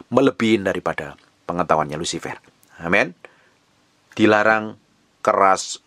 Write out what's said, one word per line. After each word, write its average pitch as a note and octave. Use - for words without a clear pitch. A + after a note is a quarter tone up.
melebihin A2+
daripada E2
pengetahuannya D#2+
Lucifer. D#2+
Amin. G2+
Dilarang G#2+
keras G2